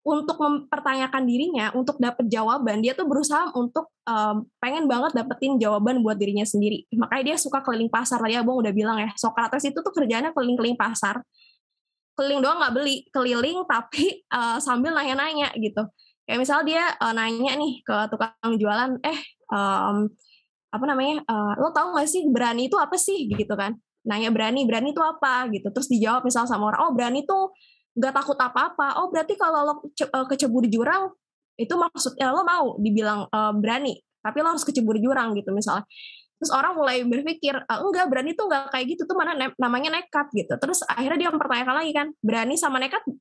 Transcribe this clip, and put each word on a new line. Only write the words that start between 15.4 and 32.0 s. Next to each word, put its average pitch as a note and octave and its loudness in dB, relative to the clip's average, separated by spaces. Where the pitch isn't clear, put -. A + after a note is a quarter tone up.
gitu. G#3+ -4
Kayak A#3 -2
misal C#4 2
dia, E4 0
eh, A3+ 0
nanya A3+ 0
nih D4 -4
ke G#3+ -2
tukang A3+ -2
jualan, A3+ 0
"Eh, D#4 -2
em, G3+ 2
apa A3+ -4
namanya, D4 0
eh, G#3 -2
lo D4+ 2
tau E4+ 0
nggak D4+ 0
sih F4+ 0
berani A#3+ 2
itu D4+ 2
apa D4 0
sih?" F4 0
gitu G#3 -2
kan. G3+ -4
Nanya, A3 0
"Berani, A3+ 2
berani A#3 0
itu D#4+ 0
apa?" C#4 0
gitu. G3+ -4
Terus B3 -2
dijawab A#3 4
misal B3 2
sama G#3 2
orang, E4 4
"Oh, - 2
berani A#3+ 0
tuh F#4+ 0
nggak C4+ 0
takut C#4 2
apa-apa." C#4 0
"Oh, F#4 -2
berarti D#4+ 0
kalau D#4+ 2
lo D4 0
ce-, - -2
eh, C4 0
kecebur C4 2
jurang, E4 2
itu A#3 -2
maksudnya C4+ 0